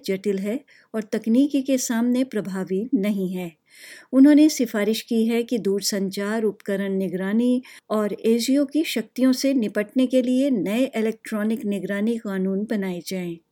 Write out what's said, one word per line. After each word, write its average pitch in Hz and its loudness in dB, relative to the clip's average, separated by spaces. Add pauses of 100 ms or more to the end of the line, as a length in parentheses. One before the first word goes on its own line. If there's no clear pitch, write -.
जटिल 190 -2
है 208 -4 (340)
और 214 -6
तकनीकी 262 2
के 269 0
सामने 247 0 (120)
प्रभावी 190 -4
नहीं 196 0
है। 180 -6 (640)
उन्होंने 294 8
सिफारिश 220 0
की 226 0
है 233 0
कि 240 -2
दूरसंचार 202 -2
उपकरण 196 -2
निगरानी 202 0 (280)
और 208 -2
एजीओ 233 2
की 302 -2 (120)
शक्तियों 254 0
से 269 0 (120)
निपटने 208 0
के 254 4
लिए 254 2 (120)
नए 233 0
इलेक्ट्रॉनिक 220 -2
निगरानी 202 -2
कानून 190 -2
बनाए 190 -4
जाएं। 175 -6 (140)